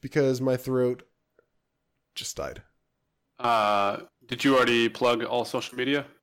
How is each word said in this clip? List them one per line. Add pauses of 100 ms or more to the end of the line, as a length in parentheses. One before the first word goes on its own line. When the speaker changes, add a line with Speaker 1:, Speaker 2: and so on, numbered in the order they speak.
Speaker 1:
Because
my
throat (1120)
just
died. (760)
Speaker 2:
Uh, (280)
did
you
already
plug
all
social
media? (160)